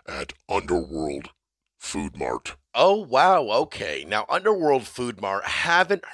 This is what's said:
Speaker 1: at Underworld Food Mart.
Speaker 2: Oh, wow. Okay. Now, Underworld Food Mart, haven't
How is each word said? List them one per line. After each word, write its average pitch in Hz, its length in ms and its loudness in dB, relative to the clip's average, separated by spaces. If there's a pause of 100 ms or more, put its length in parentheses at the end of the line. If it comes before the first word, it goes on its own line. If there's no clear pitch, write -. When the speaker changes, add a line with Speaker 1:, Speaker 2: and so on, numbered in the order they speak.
Speaker 1:
at - 260 -10 (140)
Underworld 80 840 -2 (480)
Food 69 380 -8
Mart. 62 380 -6 (240)
Speaker 2:
Oh, 190 180 6
wow. 151 520 4
Okay. 101 580 -2
Now, 104 220 -2
Underworld 165 560 2
Food 120 340 -6
Mart, 98 260 -2
haven't 175 680 2